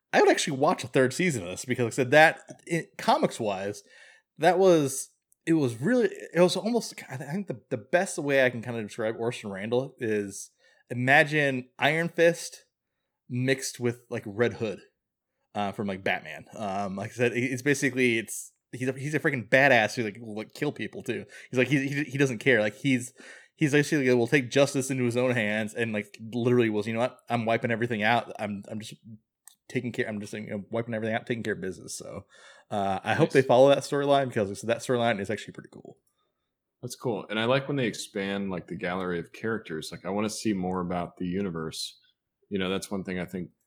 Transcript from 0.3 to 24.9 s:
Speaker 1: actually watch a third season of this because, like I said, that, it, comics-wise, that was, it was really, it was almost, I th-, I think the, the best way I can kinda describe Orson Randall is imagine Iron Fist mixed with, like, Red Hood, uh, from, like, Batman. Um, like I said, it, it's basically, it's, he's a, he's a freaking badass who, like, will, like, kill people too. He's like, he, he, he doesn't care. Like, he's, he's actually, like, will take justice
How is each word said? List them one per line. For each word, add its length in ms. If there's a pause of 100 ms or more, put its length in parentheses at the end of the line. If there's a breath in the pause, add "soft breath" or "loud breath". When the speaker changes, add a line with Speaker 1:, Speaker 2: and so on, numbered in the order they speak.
Speaker 1:
actually 280
watch 260
a 40
third 260
season 300
of 40
this 160
because, 200
like 100
I 20
said, 140
that, 300 (260)
it, 320
comics-wise, 840 (540 soft breath)
that 220
was, 500 (380)
it 80
was 260
really, 300 (240)
it 60
was 160
almost, 380 (160)
I 60
th-, 120
I 40
think 160
the, 120 (100)
the 80
best 400
way 260
I 60
can 120
kinda 200
describe 360
Orson 320
Randall 480
is 520 (400 soft breath)
imagine 800 (100)
Iron 320
Fist 540 (640)
mixed 520
with, 200 (100)
like, 160
Red 280
Hood, 260 (760)
uh, 180
from, 140
like, 180
Batman. 400 (120)
Um, 400
like 140
I 40
said, 180
it, 120
it's 180
basically, 560
it's, 340 (200)
he's 160
a, 40
he's 220
a 60
freaking 280
badass 460
who, 100
like, 160
will, 160
like, 180
kill 180
people 300
too. 220 (260 loud breath)
He's 80
like, 100
he, 200
he, 160
he 140
doesn't 200
care. 220
Like, 160
he's, 360 (440 loud breath)
he's 180
actually, 340
like, 100
will 100
take 220
justice 400